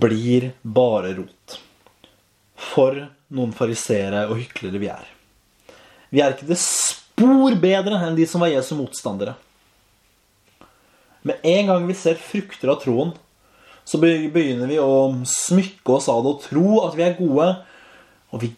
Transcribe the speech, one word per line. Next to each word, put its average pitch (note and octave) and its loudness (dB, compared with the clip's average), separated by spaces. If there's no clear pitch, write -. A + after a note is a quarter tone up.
blir A#2+ 2
bare G#2+ 0
rot. - -16
For C3+ 0
noen B2 -4
farisere G#2+ -2
og A#2 -4
hyklere G2 -10
vi G2 -6
er. - -16
Vi C3 2
er C#3+ 2
ikke C#3+ -10
det F3 0
spor - 2
bedre F#3+ 2
enn E3 -2
de E3 4
som F3 -2
var E3+ 4
Jesu C3+ -2
motstandere. G#2+ -8
Med - -6
en G3 4
gang F3 2
vi F#3 -4
ser E3 0
frukter - -4
av - -6
troen, C3+ -2
så D#3 0
be-, D#3+ 4
begynner C3 0
vi D3+ 0
å C3+ 2
smykke F3+ 0
oss C#3 -2
av A#2 0
det D3 0
og - -12
tro F#3 2
at D#3 -6
vi E3+ 0
er F3 0
gode, E3+ 2
og A2+ -8
vi A#2 -6